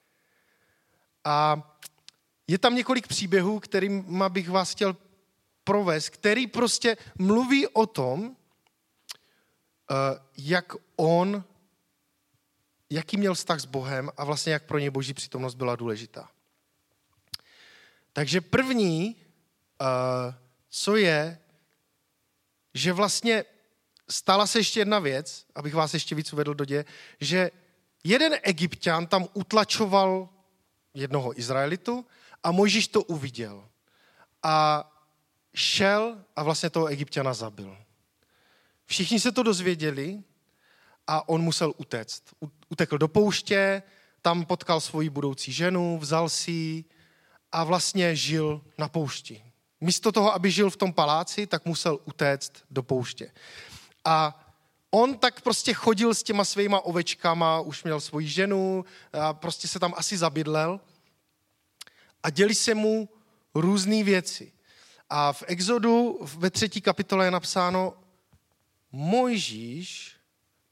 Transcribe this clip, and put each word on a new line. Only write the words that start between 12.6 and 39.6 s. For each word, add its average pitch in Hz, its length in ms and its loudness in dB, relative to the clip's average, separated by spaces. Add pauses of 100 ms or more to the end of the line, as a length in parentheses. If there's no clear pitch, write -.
jaký 165 260 -6
měl 196 180 0
vztah 160 260 -4
s 131 40 -10
Bohem 135 520 -6
a 143 80 -6
vlastně 147 280 -2
jak 151 140 -4
pro 151 120 -2
něj 143 120 -2
Boží 135 240 -4
přítomnost 127 400 -8
byla 123 220 -4
důležitá. 117 540 -8 (1800)
Takže 147 280 -2
první, 220 760 0 (680)
eh, 127 520 -2 (340)
co - 280 0
je, 165 420 2 (1400)
že 147 180 0
vlastně 208 520 0 (640)
stala 196 380 2
se 226 120 0
ještě 220 220 2
jedna 208 180 2
věc, 143 560 -6
abych 147 200 -8
vás 156 200 0
ještě 160 200 -4
víc 156 180 -6
uvedl 147 220 -2
do 143 100 -4
děje, 143 200 -4 (360)
že 175 300 0 (540)
jeden 277 380 4
Egypťan 170 640 -2
tam 185 260 2
utlačoval 190 960 2 (680)
jednoho 135 460 -4
Izraelitu 151 640 -2 (360)
a 175 100 2
Mojžíš 202 360 4
to 208 140 2
uviděl. 117 640 -8 (760)
A 151 420 2 (720)
šel 208 680 0 (120)
a 151 60 -2
vlastně 156 280 0
toho 160 160 0
Egypťana 139 480 -4
zabil. 104 420 -12 (1080)
Všichni 196 360 0
se 247 120 2
to 247 100 2
dozvěděli 175 800 -2 (840)